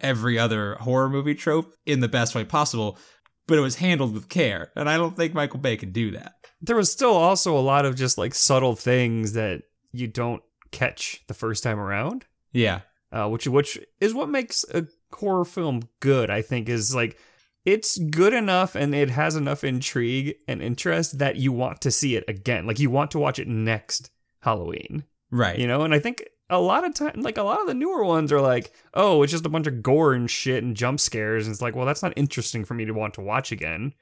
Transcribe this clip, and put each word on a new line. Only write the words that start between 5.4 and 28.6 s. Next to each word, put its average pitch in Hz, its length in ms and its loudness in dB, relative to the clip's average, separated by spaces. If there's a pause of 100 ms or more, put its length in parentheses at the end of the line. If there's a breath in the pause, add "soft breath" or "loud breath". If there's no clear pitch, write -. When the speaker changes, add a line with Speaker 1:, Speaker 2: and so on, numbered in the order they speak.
Speaker 1:
Bay 123 160 0
can 98 160 -10
do 113 200 -2
that. - 200 -14 (280 soft breath)
Speaker 2:
There 233 160 0
was 208 140 4
still 247 240 4
also 175 420 4
a 135 40 4
lot 139 240 4
of 131 100 0
just, 127 240 0
like, 87 160 -2
subtle 131 400 4
things 113 600 0
that 104 280 -4 (300)
you 123 160 -6
don't 120 340 -6 (300)
catch - 560 -4
the 101 60 -10
first 113 280 -4
time 110 160 -2
around. 104 460 -4 (280)
Speaker 1:
Yeah. 104 280 2 (320)
Speaker 2:
Uh, 107 160 -2
which, 113 180 -4
which 143 320 2 (220)
is 220 140 2
what 285 160 -4
makes 262 340 -2 (100)
a 165 120 0 (260)
horror 190 320 0
film 147 380 -2 (180)
good, 131 300 4
I 101 120 0
think, 117 280 -4
is, 117 240 -2
like, 120 240 -2 (480 soft breath)
it's 208 320 2
good 165 340 4
enough 190 420 2
and 143 200 0
it 143 160 2
has 156 260 0
enough 143 280 -2
intrigue 131 720 -2 (140)
and 123 140 -4
interest 151 560 -2
that 139 180 0
you 131 160 0
want 123 300 -4
to 135 80 2
see 123 260 0
it 98 120 -2
again. 98 380 -4
Like, 110 140 -2
you 139 100 4
want 139 220 2
to 160 60 -2
watch 143 200 0
it - 100 -6
next 110 600 -2 (300)
Halloween. 104 640 -4 (260)
Speaker 1:
Right. 113 280 0
Speaker 2:
You 123 100 0
know, 131 140 2
and 160 120 2
I 151 40 6
think 240 260 -4 (260)
a 180 100 4
lot 202 240 2
of 349 100 -4
time, 294 280 -4
like, 226 160 -4
a 214 40 0
lot 214 180 0
of 403 60 -2
the 294 80 -4
newer 294 300 -2
ones 160 280 2
are 143 80 4
like, 127 320 2 (220 soft breath)